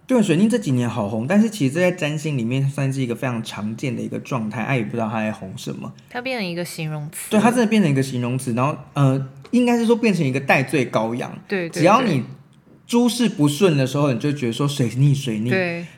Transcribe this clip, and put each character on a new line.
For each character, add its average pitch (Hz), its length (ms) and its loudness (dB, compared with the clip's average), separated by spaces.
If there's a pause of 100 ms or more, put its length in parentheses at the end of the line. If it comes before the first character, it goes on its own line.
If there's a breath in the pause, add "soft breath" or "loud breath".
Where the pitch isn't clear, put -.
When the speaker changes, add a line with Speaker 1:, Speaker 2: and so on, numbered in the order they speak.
Speaker 1:
对， 247 160 4
水 170 140 4
逆 208 120 4
这 233 120 2
几 139 140 0
年 123 140 2
好 107 220 -2
红， 113 160 -2
但 202 160 4
是 226 80 4
其 147 180 -2
实 131 60 0
这 165 60 -2
在 180 100 4
占 156 300 -4
星 147 180 -4
里 113 60 -2
面 135 260 0
算 135 220 -2
是 135 100 -4
一 123 60 -2
个 117 80 -2
非 131 120 -6
常 117 140 -4
常 110 340 -8
见 120 200 -4
的 113 60 -6
一 110 60 -6
个 113 120 -6
状 110 300 -6
态， 113 140 -6
哎， 131 140 0
也 113 60 0
不 107 80 -6
知 120 60 -6
道 110 120 -2
它 113 120 -4
在 107 100 -2
红 95 260 -12
什 - 160 -10
么。 - 180 -12 (180 loud breath)
Speaker 2:
它 247 120 -10
变 254 160 -6
成 202 80 -4
一 175 80 -6
个 175 100 -6
形 160 280 -8
容 151 180 -8
词。 - 220 -10
Speaker 1:
对， 214 80 4
它 226 100 6
真 247 120 2
的 226 40 4
变 214 160 4
成 165 80 4
一 135 60 4
个 135 80 2
形 131 180 -4
容 123 160 -2
词， 127 160 -4
然 123 140 0
后， 156 100 -4 (160)
呃， 135 360 2 (220)
应 240 140 4
该 240 120 2
是 233 80 0
说 226 100 6
变 226 180 2
成 165 120 2
一 127 80 0
个 135 80 -2
代 143 200 4
罪 127 300 0
羔 113 240 0
羊。 73 160 -8 (160)
Speaker 2:
对， 180 220 -4
对， - 120 -4
Speaker 1:
只 156 40 4
要 220 160 6
你 160 200 0 (640)
诸 240 220 2
事 233 220 0
不 147 180 2
顺 156 300 2
的 131 100 2
时 135 100 -4
候， 147 140 2
你 113 80 -2
就 143 140 -2
觉 127 140 -2
得 113 40 0
说 143 160 -2
水 135 300 0
逆， 139 180 4
水 117 240 -4
逆。 117 100 -2
Speaker 2:
对。 175 360 -2 (120 loud breath)